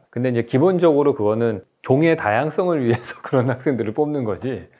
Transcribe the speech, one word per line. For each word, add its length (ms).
근데 220
이제 120
기본적으로 720
그거는 480
종의 340
다양성을 680
위해서 360
<laughs> 20
그런 280
학생들을 420
뽑는 320
거지 420